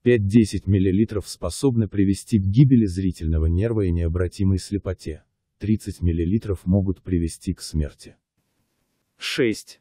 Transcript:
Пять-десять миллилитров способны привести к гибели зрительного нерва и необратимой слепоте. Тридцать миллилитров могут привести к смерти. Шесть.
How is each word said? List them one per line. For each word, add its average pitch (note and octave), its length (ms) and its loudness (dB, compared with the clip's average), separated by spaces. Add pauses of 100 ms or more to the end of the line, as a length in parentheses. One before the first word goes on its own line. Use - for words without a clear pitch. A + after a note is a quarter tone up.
Пять-десять G#2+ 640 4
миллилитров G2 600 0
способны A2+ 600 -2
привести G2 520 0
к F#2+ 40 0
гибели A#2 420 4
зрительного E2+ 600 -2
нерва G#2 360 0
и F#2+ 100 0
необратимой F2 680 0
слепоте. F2+ 680 -8 (360)
Тридцать G2+ 420 -4
миллилитров F2 640 -2
могут F#2+ 380 0
привести F2 500 -4
к - 80 -12
смерти. - 540 -8 (1000)
Шесть. - 640 -4